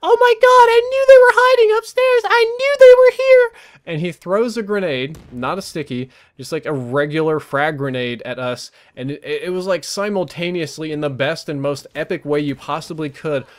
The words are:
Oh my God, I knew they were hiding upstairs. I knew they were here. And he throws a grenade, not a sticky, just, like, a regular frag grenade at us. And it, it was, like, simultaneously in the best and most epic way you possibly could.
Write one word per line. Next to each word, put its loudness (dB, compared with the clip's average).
Oh 2
my 4
God, 2
I 6
knew -2
they 10
were 6
hiding 4
upstairs. 0
I 2
knew -2
they 10
were 4
here. 4
And -8
he -6
throws -4
a -6
grenade, -4
not -8
a -12
sticky, -10
just, -16
like, -8
a -6
regular -4
frag -4
grenade -6
at -10
us. -8
And -10
it, -14
it -8
was, -6
like, -4
simultaneously -8
in -8
the -4
best -6
and -8
most -6
epic -8
way -2
you -6
possibly -10
could. -8